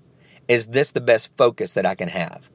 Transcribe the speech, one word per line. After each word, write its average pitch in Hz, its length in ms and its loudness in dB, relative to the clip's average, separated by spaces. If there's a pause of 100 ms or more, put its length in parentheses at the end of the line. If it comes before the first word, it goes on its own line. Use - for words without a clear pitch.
(480)
Is 117 200 2
this 131 220 0
the - 120 -4
best 120 360 2
focus 120 360 0
that 95 120 0
I 92 80 0
can 92 140 -8
have? - 480 -8